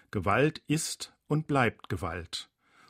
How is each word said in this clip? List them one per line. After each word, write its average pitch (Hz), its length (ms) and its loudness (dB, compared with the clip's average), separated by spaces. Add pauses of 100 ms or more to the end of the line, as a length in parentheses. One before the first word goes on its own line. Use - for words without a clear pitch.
(120)
Gewalt 107 560 2
ist - 580 -4
und 151 220 0
bleibt 131 420 0
Gewalt. 87 600 -6 (380)